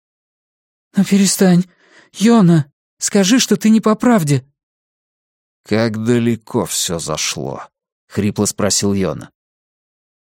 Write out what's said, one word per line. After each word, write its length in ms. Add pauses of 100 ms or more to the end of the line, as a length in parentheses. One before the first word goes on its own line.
(960)
«Ну 80
перестань. 600 (480)
Йона, 580 (260)
скажи, 420
что 180
ты 120
не 120
по 140
правде». 500 (1200)
«Как 360
далеко 600
все 320
зашло?» 720 (400)
хрипло 380
спросил 480
Йона. 380 (1040)